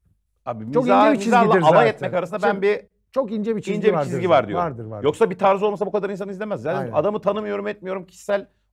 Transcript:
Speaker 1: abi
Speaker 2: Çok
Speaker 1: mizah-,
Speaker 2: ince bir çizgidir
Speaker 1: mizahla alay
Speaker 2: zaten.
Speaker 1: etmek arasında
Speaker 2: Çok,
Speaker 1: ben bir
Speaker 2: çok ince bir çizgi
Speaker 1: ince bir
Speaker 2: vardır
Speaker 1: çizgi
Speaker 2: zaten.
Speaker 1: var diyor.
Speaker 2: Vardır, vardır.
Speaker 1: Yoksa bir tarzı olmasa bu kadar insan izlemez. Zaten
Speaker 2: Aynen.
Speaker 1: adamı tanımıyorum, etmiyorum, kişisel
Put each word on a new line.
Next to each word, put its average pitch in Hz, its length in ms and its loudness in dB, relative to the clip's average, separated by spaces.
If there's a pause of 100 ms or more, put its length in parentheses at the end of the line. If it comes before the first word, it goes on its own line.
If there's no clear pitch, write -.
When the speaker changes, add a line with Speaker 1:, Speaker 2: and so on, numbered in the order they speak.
(460)
Speaker 1:
abi 117 280 -10
Speaker 2:
Çok 254 100 2
Speaker 1:
mizah-, 202 240 4
Speaker 2:
ince - 40 4
bir 208 120 0
çizgidir 233 220 4
Speaker 1:
mizahla 180 220 4
alay 190 200 6
Speaker 2:
zaten. 214 60 0
Speaker 1:
etmek - 200 -8
arasında 175 260 -4
Speaker 2:
Çok, 202 100 2
Speaker 1:
ben 196 120 -2
bir 202 180 2 (320)
Speaker 2:
çok 254 200 -4
ince 220 240 -4
bir 202 60 -4
çizgi 190 160 -4
Speaker 1:
ince 170 100 2
bir 202 60 4
Speaker 2:
vardır 151 120 0
Speaker 1:
çizgi 131 120 -6 (100)
Speaker 2:
zaten. - 20 0
Speaker 1:
var 135 180 6
diyor. 104 120 -2
Speaker 2:
Vardır, 131 260 -4
vardır. 107 180 -12
Speaker 1:
Yoksa 151 260 2
bir 180 80 -8
tarzı 196 280 2
olmasa 208 200 -2
bu 180 60 -8
kadar 196 180 -4
insan 196 200 -8
izlemez. 196 320 -8
Zaten 156 200 -4
Speaker 2:
Aynen. 123 100 -8
Speaker 1:
adamı 180 300 0
tanımıyorum, 202 460 -4
etmiyorum, 190 380 -10
kişisel - 420 -6 (260)